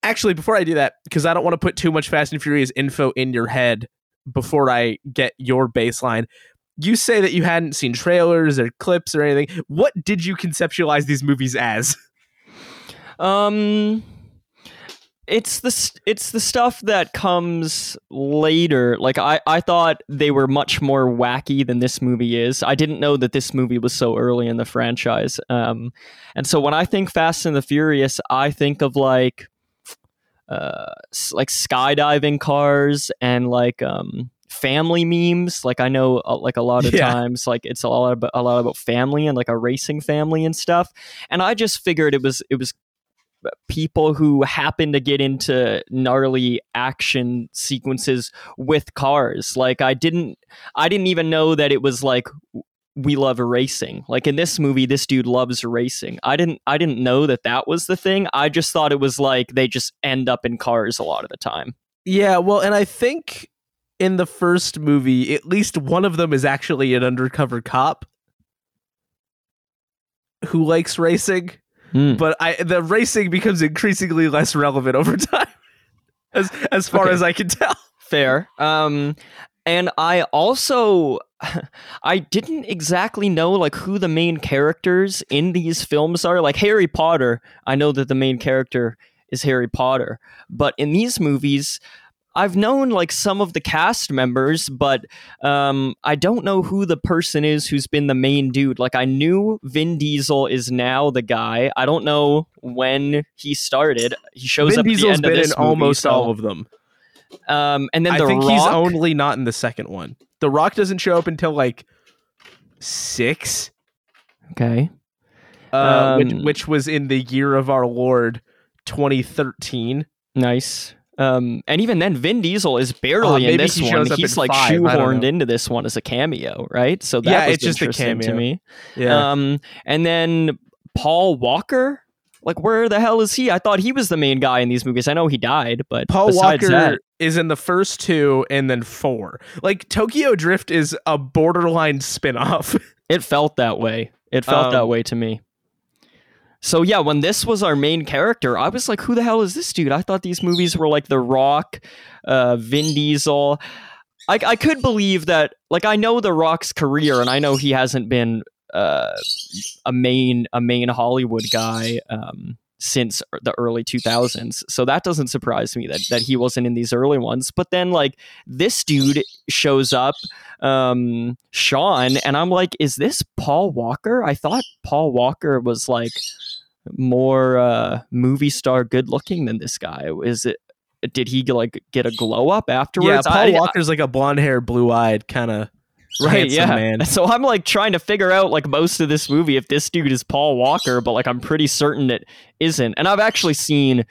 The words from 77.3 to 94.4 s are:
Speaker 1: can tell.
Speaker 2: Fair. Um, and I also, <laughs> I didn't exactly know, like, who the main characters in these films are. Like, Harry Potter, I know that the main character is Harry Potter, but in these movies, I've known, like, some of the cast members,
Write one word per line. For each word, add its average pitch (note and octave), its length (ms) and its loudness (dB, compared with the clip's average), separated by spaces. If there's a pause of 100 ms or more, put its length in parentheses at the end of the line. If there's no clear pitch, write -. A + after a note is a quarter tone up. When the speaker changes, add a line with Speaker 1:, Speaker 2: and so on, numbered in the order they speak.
Speaker 1:
can F3+ 140 -4
tell. - 280 -2 (240)
Speaker 2:
Fair. C#3+ 480 0 (120)
Um, D3+ 560 0 (500)
and F3 320 0
I F3 260 2
also, G3+ 960 2 (420)
<laughs> - 420 -20
I F#3 160 0
didn't F#3+ 460 -6
exactly F#3+ 640 -2
know, E3+ 260 2
like, F3 220 0
who G3 220 -6
the F3+ 100 -2
main E3 300 0
characters F3+ 920 0
in D#3+ 240 0
these E3 300 -2
films D#3+ 420 0
are. F3 160 2
Like, C#3+ 160 0
Harry G3+ 300 4
Potter, C#3+ 540 0 (240)
I C3+ 100 0
know D3 160 2
that C3+ 160 -2
the C3+ 80 0
main C3 220 0
character B2 600 -2 (340)
is C3 120 -8
Harry B2+ 240 0
Potter, B2+ 520 -2 (300)
but C#3+ 280 -2
in D3 140 -2
these A3+ 280 0
movies, C#3+ 600 -2 (560)
I've F#3 200 0
known, B3+ 340 2
like, F3+ 220 0
some G3+ 300 -2
of F3 120 -4
the E3+ 60 -4
cast E3+ 520 -2
members, C3 580 0